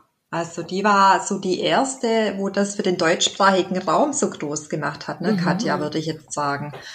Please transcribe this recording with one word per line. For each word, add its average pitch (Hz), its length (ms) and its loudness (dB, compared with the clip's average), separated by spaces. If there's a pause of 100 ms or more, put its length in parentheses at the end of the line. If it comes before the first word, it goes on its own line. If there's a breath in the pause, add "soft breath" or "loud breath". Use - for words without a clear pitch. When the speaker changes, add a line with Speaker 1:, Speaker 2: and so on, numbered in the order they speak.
(300)
Speaker 1:
Also 165 320 -6
die 190 220 -4
war 196 400 6
so 196 160 -2
die 185 200 -2
erste, 220 800 0
wo 196 100 -2
das 202 280 -2
für 208 60 -4
den 185 160 2
deutschsprachigen 185 800 2
Raum 190 340 2
so - 180 0
groß 147 380 -8
gemacht 147 400 -6
hat, - 120 -10
ne, 208 120 0
Speaker 2:
Mhm. 202 60 2
Speaker 1:
Katja, 170 420 0
würde 151 180 -4
ich 156 80 -4
jetzt - 260 -8
sagen. 143 400 -4 (220 loud breath)